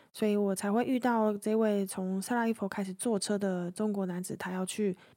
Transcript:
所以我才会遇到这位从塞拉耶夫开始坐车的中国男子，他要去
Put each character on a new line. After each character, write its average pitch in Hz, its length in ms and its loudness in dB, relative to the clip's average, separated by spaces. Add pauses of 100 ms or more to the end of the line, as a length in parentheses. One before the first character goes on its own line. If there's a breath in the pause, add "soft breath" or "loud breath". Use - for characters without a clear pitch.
(120)
所 214 160 0
以 208 80 4
我 202 180 2
才 202 160 -2
会 233 140 2
遇 254 160 0
到 220 360 2
这 214 200 0
位 208 280 4
从 190 380 -2
塞 240 140 -2
拉 233 100 2
耶 226 80 2
夫 196 140 -4
开 202 160 -4
始 185 100 -6
坐 220 240 0
车 208 180 0
的 185 360 -2
中 214 200 -2
国 196 140 -2
男 180 160 -4
子， - 140 -6
他 180 160 -6
要 185 120 -2
去 190 320 -2 (200 loud breath)